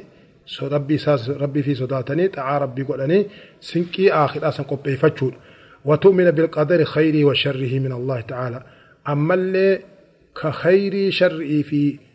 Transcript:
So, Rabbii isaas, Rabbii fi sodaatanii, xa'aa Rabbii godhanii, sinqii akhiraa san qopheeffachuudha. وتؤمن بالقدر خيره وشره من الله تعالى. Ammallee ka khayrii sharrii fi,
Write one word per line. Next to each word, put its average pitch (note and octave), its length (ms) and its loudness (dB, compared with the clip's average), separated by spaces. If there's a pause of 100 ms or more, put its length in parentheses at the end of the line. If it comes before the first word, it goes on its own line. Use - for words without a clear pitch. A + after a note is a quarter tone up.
(460)
So, - 220 -10
Rabbii C#3+ 260 0
isaas, C3+ 340 0
Rabbii C#3 340 -4
fi C#3 140 -2
sodaatanii, C3+ 520 -2
xa'aa C#3+ 300 -4
Rabbii C3+ 260 -4
godhanii, C#3+ 420 0 (340)
sinqii F3 500 0
akhiraa D3+ 420 0
san C#3+ 120 -8
qopheeffachuudha. C#3 720 -2 (460)
وتؤمن F3 460 4
بالقدر D#3 540 2
خيره D3+ 400 2
وشره C3 540 0
من C3+ 140 -2
الله B2 280 -6
تعالى. B2 400 -8 (440)
Ammallee F#3 760 2 (540)
ka D#3 160 -4
khayrii G3 600 2
sharrii D#3 500 0
fi, D3 380 -2 (140)